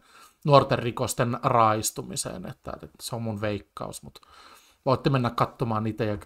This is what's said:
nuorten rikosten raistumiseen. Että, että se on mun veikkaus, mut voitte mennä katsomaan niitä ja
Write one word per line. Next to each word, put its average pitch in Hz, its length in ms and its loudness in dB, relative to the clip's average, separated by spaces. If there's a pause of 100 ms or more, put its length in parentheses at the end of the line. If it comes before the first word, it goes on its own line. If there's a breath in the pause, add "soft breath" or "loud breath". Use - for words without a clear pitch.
(460 loud breath)
nuorten 135 340 6
rikosten 120 640 -2
raistumiseen. 113 1000 0
Että, - 280 -12
että - 140 -14 (140)
se - 140 -8
on 117 60 -4
mun 110 200 -6
veikkaus, 104 600 -8
mut 69 160 -20 (640 loud breath)
voitte 135 240 2
mennä 123 200 2
katsomaan 113 540 -2
niitä 110 200 -2
ja 104 220 -2